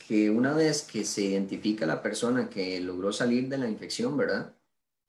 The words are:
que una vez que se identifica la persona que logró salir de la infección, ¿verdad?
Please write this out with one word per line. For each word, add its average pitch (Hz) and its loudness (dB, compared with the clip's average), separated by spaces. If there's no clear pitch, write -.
que 107 4
una 123 2
vez 156 4
que 104 -6
se 104 -2
identifica 98 0
la - -2
persona 117 0
que 92 -4
logró 90 -2
salir 123 2
de 139 -4
la 127 -2
infección, 117 -4
¿verdad? 101 0